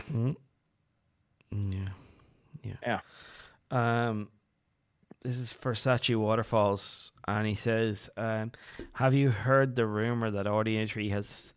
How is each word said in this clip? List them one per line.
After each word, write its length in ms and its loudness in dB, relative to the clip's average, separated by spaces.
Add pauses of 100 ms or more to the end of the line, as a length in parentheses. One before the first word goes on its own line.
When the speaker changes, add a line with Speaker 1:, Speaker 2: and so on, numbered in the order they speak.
(120)
Speaker 1:
Mm-hmm. 200 0 (1400)
Yeah. 160 -6 (760)
Yeah. 120 -10 (1000)
Speaker 2:
Yeah. 360 2
Speaker 1:
Um, 200 -4 (920)
this 140 -4
is 160 -6
Versace 640 0
Waterfalls, 960 2 (140)
and 200 0
he 80 0
says, 600 0
um, 360 -4 (420)
"Have 200 4
you 160 6
heard 460 4
the 100 2
rumor 440 0
that 160 -2
Audi 320 2
Entry 300 -2
has, 480 -6